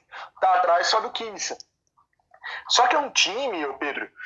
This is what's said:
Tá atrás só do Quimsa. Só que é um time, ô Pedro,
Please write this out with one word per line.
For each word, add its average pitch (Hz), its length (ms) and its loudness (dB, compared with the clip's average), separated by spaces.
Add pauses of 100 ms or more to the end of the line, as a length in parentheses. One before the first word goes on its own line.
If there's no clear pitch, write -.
(400)
Tá 185 160 4
atrás 185 320 4
só - 120 2
do - 120 -4
Quimsa. 202 460 -6 (1120)
Só 247 180 4
que 311 80 2
é 302 40 2
um 277 100 -2
time, 233 560 0
ô 139 100 -6
Pedro, - 340 -6 (160)